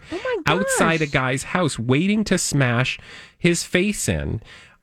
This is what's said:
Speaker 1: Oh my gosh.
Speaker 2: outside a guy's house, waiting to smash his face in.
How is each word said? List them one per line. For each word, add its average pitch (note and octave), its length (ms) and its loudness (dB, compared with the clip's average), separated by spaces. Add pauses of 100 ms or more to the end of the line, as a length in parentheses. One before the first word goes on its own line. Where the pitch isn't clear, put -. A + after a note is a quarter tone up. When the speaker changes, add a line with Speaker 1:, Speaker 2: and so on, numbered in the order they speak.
(120)
Speaker 1:
Oh E4 100 -6
my A#4+ 220 -2
gosh. F#3+ 160 2
Speaker 2:
outside E3 400 2
a D#3 60 0
guy's C3 380 -2
house, F3+ 340 0
waiting E3 460 2
to F#3+ 120 0
smash C3 600 0 (400)
his E3+ 260 2
face G3+ 460 0
in. E2 320 -4 (400)